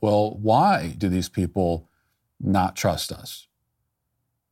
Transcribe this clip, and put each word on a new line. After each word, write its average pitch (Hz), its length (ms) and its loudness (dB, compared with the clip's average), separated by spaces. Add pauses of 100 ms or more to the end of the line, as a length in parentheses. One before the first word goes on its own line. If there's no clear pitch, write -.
well, 107 400 2
why 110 560 2
do 98 100 0
these 90 220 -2
people 85 580 -2 (500)
not 95 380 0
trust - 340 -2
us?" - 380 -16 (1040)